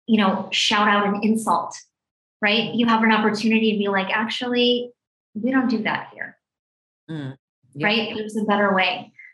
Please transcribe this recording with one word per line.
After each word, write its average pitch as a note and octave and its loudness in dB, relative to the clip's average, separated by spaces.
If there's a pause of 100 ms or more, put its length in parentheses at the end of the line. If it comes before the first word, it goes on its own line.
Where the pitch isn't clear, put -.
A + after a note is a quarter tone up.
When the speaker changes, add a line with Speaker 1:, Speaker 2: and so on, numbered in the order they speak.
Speaker 1:
you A3 4
know, G3 0
shout G#3+ 2
out G3+ 2
an G3+ -2
insult, G#3+ 0 (640)
right? G#3 0
You A#3 2
have A3 2
an A3 4
opportunity A3 2
to G3+ -2
be G3+ -2
like, F#3+ -2
"Actually, A#3+ 0 (440)
we G#3+ -4
don't C4 2
do A3 -2
that D3+ -4
here." - -14 (760)
Speaker 2:
Mm, C#3 -10 (380)
yeah. D3 -4
Speaker 1:
Right? A3 -2
There's G#3+ -8
a G#3 -2
better G3+ 2
way. F#3 -2 (220)